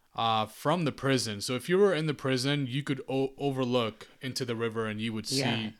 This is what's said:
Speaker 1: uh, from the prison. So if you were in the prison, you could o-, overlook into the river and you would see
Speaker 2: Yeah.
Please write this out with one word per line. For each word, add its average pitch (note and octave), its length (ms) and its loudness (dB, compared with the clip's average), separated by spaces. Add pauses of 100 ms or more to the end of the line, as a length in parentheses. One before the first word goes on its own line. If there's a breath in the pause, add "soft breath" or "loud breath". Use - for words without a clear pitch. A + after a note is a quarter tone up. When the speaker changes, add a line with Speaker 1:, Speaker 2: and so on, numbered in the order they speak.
(160)
Speaker 1:
uh, A2+ 300 2
from D#3 400 0
the B2+ 60 0
prison. A2+ 500 0
So B2+ 140 -4
if A#2+ 120 -6
you F3+ 100 4
were G3 160 6
in D#3 120 0
the D3+ 80 0
prison, C3+ 540 0
you C3+ 160 -2
could C3+ 260 -2
o-, C3+ 280 0
overlook B2+ 720 0 (140)
into C3 240 -4
the A#2 100 -2
river A2+ 300 -2
and G#2+ 160 -4
you A2+ 120 -2
would A2 140 -6
see C3+ 120 -2
Speaker 2:
Yeah. A2 300 0 (100)